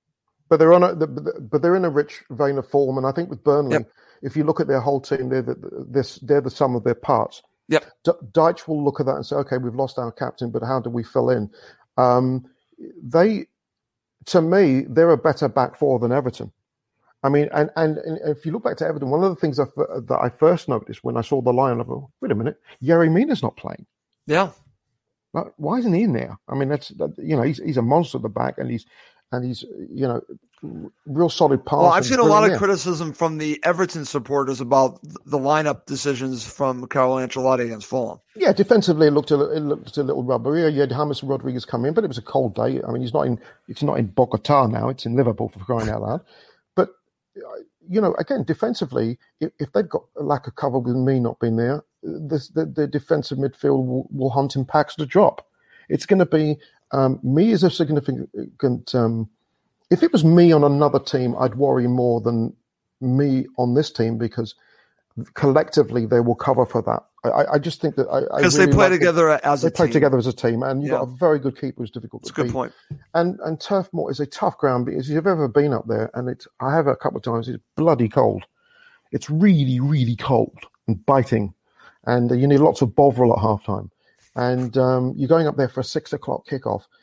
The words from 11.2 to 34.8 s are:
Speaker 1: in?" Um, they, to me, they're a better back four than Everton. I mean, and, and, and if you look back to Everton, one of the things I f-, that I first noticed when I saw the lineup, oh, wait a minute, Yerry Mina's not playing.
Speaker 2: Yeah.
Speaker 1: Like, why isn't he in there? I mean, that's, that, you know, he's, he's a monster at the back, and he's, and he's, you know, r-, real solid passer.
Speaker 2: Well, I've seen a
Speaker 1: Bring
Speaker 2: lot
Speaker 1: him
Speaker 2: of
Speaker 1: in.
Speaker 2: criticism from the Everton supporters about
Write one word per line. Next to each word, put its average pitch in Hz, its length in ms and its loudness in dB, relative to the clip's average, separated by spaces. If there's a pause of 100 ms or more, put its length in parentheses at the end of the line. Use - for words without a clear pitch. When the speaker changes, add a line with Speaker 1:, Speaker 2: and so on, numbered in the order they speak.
Speaker 1:
in?" 110 180 -2 (480)
Um, 127 480 2 (580)
they, 175 440 0 (800)
to 180 140 2
me, 160 480 4
they're 165 220 4
a 156 60 6
better 147 320 0
back - 280 -2
four 135 220 0
than 117 140 0
Everton. 127 400 -4 (720)
I 135 40 0
mean, 147 240 2
and, 151 220 0
and, 156 240 0
and 160 260 -8
if 151 220 -4
you 156 60 -4
look 226 100 -6
back - 140 -4
to 156 100 -4
Everton, 143 240 -4
one 165 140 2
of 190 60 2
the 170 60 -4
things 143 220 -2
I 143 60 0
f-, 127 420 -6
that - 160 0
I 123 60 0
first 160 400 2
noticed 110 340 -6
when 120 140 -4
I 117 60 -2
saw 131 200 -2
the 123 80 2
lineup, 123 400 0
oh, 131 180 -10 (120)
wait 240 100 -6
a 107 60 0
minute, 113 240 -6 (200)
Yerry 160 300 2
Mina's 240 320 0
not - 140 -6
playing. - 280 -14 (420)
Speaker 2:
Yeah. 165 240 0 (840)
Speaker 1:
Like, - 140 -6 (100)
why 156 220 -4
isn't 233 140 0
he 185 120 2
in 190 80 0
there? - 260 -6 (100)
I - 60 -8
mean, 135 140 -2
that's, 143 220 -6
that, - 280 -8
you 156 160 -4
know, 120 80 2
he's, 135 160 -2
he's 147 180 -6
a 123 60 2
monster 139 360 0
at - 40 -6
the 123 60 -6
back, - 300 -4
and 127 120 -6
he's, 117 160 -6 (460)
and 123 120 -6
he's, 123 200 -8 (280)
you 135 140 -4
know, 120 160 -4 (400)
r-, 156 280 -14 (160)
real 156 220 2
solid 139 380 2
passer. 147 160 2
Speaker 2:
Well, 175 80 8
I've 170 160 2
seen 262 140 2
a - 20 4
Speaker 1:
Bring 220 60 6
Speaker 2:
lot 208 160 6
Speaker 1:
him 196 60 6
Speaker 2:
of - 20 2
Speaker 1:
in. - 60 -2
Speaker 2:
criticism 175 540 -2
from 160 260 -2
the 151 260 -4
Everton 175 400 -2
supporters 135 560 -4
about 131 420 2